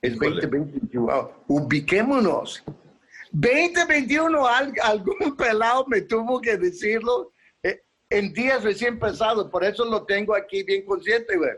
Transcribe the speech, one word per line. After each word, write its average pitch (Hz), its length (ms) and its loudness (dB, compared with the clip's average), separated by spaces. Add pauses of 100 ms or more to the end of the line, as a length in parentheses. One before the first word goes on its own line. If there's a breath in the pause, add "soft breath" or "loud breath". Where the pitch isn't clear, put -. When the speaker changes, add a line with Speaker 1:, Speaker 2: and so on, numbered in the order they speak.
Speaker 1:
Es 123 120 0
Speaker 2:
Híjole. 147 180 0
Speaker 1:
veinte - 160 -2
veinte 143 320 -2
en 117 120 -6
Chihuahua. 123 460 -2 (100)
Ubiquémonos. 151 1160 0 (680 loud breath)
Veinte 320 540 2
veintiuno, 294 600 2
al-, 254 280 2 (100)
algún 220 540 0
pelado 233 500 2
me 220 140 2
tuvo 226 380 -2
que 226 180 0
decirlo, 220 760 -2 (320 soft breath)
eh, 190 180 -4 (280)
en 202 240 0
días 247 300 0
recién 220 360 -2
pasados. 220 500 0
Por 180 140 0
eso 208 220 0
lo 220 200 -2
tengo 202 300 0
aquí 196 280 -4
bien 196 220 0
consciente, 202 520 0
güey. 143 200 2